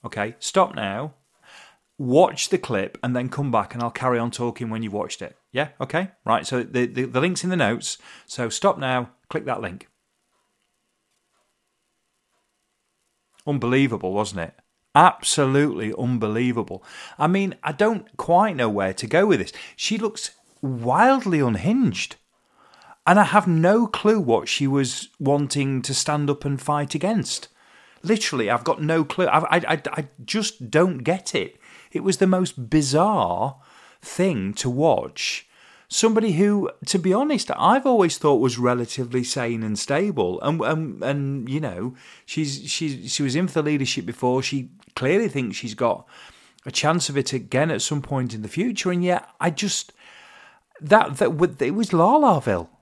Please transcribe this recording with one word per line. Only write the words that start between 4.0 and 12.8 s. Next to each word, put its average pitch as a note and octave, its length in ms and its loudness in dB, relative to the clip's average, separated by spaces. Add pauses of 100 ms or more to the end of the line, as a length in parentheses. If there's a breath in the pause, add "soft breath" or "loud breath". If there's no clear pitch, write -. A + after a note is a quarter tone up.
on A#2 100 -2
talking A#2+ 400 -6
when A2 140 -6
you've G#2 80 -8
watched - 300 -6
it. - 140 -14 (140)
Yeah? C#3+ 200 -4 (100)
Okay? E3+ 320 -4 (120)
Right, A2 220 0
so B2 160 -2
the, B2 240 -2
the, A#2+ 200 -4
the B2 140 -2
link's F3 220 -2
in F3+ 80 -2
the F#3 60 -2
notes. A#2+ 420 -2 (280 loud breath)
So A#2+ 220 -6
stop F#3+ 300 0
now, B2+ 320 -2 (180)
click - 180 -6
that B2 140 -4
link. G2 280 -10 (3500)